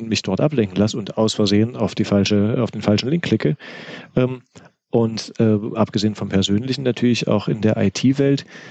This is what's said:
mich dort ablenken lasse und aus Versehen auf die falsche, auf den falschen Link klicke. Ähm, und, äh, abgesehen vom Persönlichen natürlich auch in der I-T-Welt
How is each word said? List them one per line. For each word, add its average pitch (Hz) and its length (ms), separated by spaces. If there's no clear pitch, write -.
mich 110 200
dort 95 200
ablenken 117 340
lasse 101 200
und 104 220
aus 110 160
Versehen 107 420
auf 113 200
die 107 100
falsche, 101 560
auf 107 100
den 107 100
falschen 104 280
Link 170 140
klicke. 147 340
Ähm, 127 260
und, 113 500
äh, 110 180
abgesehen 104 420
vom 101 140
Persönlichen 104 540
natürlich 120 440
auch 104 220
in 110 100
der 107 160
I-T-Welt 135 680